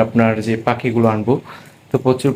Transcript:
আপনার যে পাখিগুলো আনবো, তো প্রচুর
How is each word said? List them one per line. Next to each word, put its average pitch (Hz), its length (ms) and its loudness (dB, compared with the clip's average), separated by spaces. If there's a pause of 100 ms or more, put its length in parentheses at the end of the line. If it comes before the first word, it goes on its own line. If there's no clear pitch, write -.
আপনার 113 260 2 (140)
যে 113 80 0 (140)
পাখিগুলো 117 460 0
আনবো, 107 200 0 (560)
তো - 40 0 (100)
প্রচুর 127 320 2